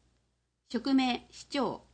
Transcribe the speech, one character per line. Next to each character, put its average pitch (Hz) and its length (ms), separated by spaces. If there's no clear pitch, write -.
職 262 260
名、 254 360
市 - 140
長。 233 500